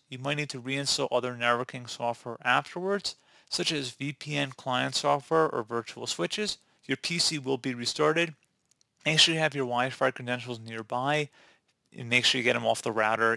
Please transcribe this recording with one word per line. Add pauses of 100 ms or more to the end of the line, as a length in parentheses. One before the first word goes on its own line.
You
might
need
to
reinstall
other
networking
software
afterwards, (340)
such
as
V
P
N
client
software
or
virtual
switches. (300)
Your
P
C
will
be
restarted. (680)
Make
sure
you
have
your
Wi-Fi
credentials
nearby, (640)
and
make
sure
you
get
them
off
the
router